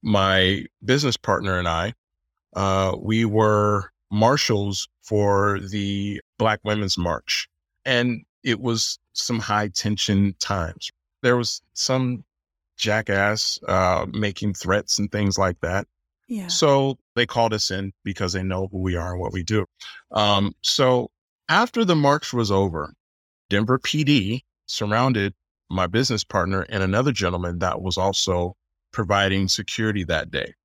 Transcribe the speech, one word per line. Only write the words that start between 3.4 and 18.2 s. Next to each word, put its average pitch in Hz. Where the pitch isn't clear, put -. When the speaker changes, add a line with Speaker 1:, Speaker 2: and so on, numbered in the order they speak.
Speaker 1:
marshals 104
for 101
the 101
Black 107
Women's 107
March, 85
and 123
it 127
was 117
some -
high 104
tension 101
times. 85
There 123
was 120
some 127
jackass, 104
uh, 92
making 104
threats -
and 101
things 101
like 92
that. 92
Speaker 2:
Yeah. 202
Speaker 1:
So 139
they 120
called 117
us 107
in 98
because 95